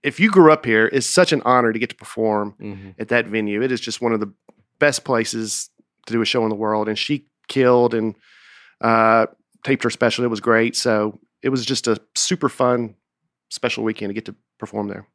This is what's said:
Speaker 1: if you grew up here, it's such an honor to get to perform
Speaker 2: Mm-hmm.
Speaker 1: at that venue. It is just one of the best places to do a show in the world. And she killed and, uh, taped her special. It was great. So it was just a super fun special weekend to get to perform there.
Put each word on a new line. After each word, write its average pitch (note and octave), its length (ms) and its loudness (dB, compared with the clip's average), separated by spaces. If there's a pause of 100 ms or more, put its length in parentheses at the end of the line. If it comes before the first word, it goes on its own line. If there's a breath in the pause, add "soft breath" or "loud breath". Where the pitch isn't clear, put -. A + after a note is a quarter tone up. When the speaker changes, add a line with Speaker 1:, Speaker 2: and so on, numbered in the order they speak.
Speaker 1:
if D3 180 -4
you G#3 100 4
grew F3 220 8
up D3+ 140 0
here, A2+ 260 4
it's C3+ 140 -2
such - 260 2
an D3 140 0
honor B2 260 2
to A2 60 -4
get A#2 120 -4
to - 60 -18
perform G#2 640 -4
Speaker 2:
Mm-hmm. G2 380 -14
Speaker 1:
at A2 100 -10
that A#2 180 2
venue. G#2 360 -2
It C3 100 -2
is A#2 80 -4
just - 220 -10
one A#2 100 0
of A2 80 0
the G#2 120 -8 (460)
best D3 260 0
places A2+ 680 -4 (360)
to A2 60 -10
do A#2 80 0
a A2 60 0
show A#2+ 180 -2
in A2 60 -2
the G#2+ 40 -4
world. G#2+ 340 -2
And G#2+ 100 -6
she - 280 -6 (220)
killed B2 460 4
and, A2 200 -2 (640 soft breath)
uh, A2+ 460 6 (380)
taped C3+ 180 -2
her A#2+ 80 0
special. B2 340 0
It B2 40 0
was G#2+ 120 -4
great. A#2 360 2
So G#2+ 420 -2 (240)
it C#3+ 60 -2
was C3 180 -2
just B2+ 220 -4
a G#2+ 100 2 (160)
super - 340 -2
fun A#2+ 460 0 (540)
special - 340 -6
weekend G#2+ 280 -4
to G2+ 40 -8
get A2 120 -8
to G#2 80 -16 (240)
perform G#2 300 -8
there. G2+ 260 -14